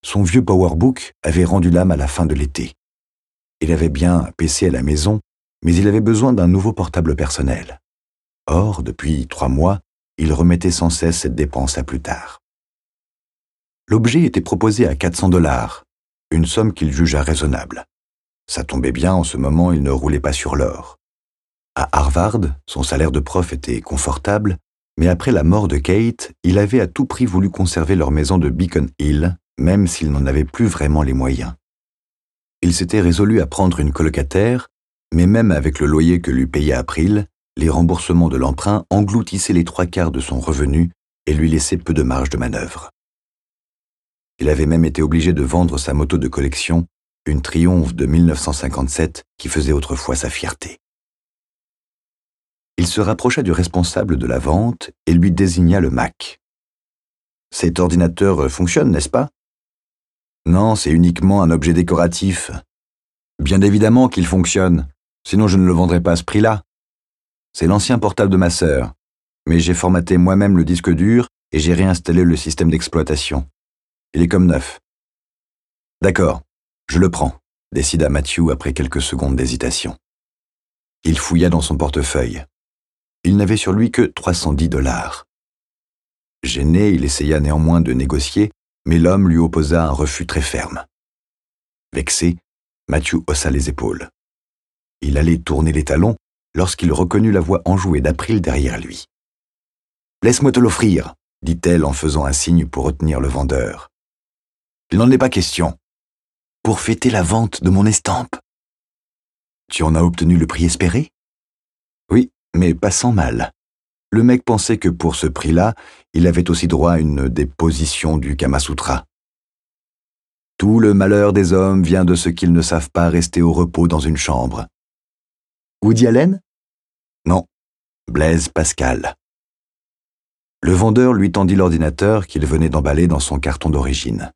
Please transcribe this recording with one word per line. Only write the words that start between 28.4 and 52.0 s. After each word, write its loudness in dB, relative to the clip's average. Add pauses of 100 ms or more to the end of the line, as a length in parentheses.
Beacon -2 (100)
Hill, 0 (220)
même 2
s'il -4
n'en 0
avait 0
plus -2
vraiment 0
les 0
moyens. -4 (1080)
Il 2
s'était -2
résolu 2
à -2
prendre 0
une 0
colocataire, -2 (440)
mais 4
même 4
avec -2
le 0
loyer 2
que -6
lui 0
payait -2
April, -2 (300)
les 0
remboursements 2
de -2
l'emprunt -2
engloutissaient -2
les 4
trois -2
quarts -2
de -4
son -6
revenu 0 (340)
et 0
lui 2
laissaient 0
peu -6
de 0
marge -2
de -6
manœuvre. -8 (1500)
Il 0
avait 2
même 2
été -2
obligé 2
de 0
vendre 0
sa -4
moto 0
de -2
collection, -2 (400)
une -2
Triumph 2
de -2
mille 4
neuf 2
cent -4
cinquante-sept, -4 (140)
qui -12
faisait -2
autrefois -4
sa -6
fierté. -10 (2000)